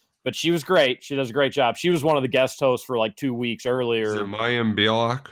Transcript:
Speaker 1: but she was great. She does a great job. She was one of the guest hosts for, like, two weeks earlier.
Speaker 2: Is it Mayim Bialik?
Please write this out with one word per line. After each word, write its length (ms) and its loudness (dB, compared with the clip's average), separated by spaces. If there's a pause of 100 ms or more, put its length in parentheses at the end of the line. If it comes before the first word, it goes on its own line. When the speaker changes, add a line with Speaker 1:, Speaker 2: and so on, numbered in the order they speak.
(220)
Speaker 1:
but 140 -6
she 140 -2
was 120 0
great. 400 2
She 140 -6
does 140 -2
a 20 -12
great 200 0
job. 240 2
She 120 -2
was 160 0
one 120 2
of 60 0
the 60 -2
guest 320 0
hosts 240 2
for, 140 -4
like, 180 -2
two 160 -4
weeks 320 -6
earlier. 500 0
Speaker 2:
Is 60 -2
it 60 -4
Mayim 500 0
Bialik? 560 2